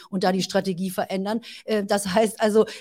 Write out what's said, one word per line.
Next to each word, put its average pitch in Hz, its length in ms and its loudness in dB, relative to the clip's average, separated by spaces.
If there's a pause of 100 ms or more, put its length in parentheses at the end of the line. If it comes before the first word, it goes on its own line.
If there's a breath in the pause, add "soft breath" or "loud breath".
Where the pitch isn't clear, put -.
und 190 140 -2
da 185 80 4
die 190 100 0
Strategie 190 480 -2
verändern. 196 520 -4 (240 loud breath)
Äh, 214 180 0
das 196 300 0
heißt 220 260 2
also, 214 260 4 (160 loud breath)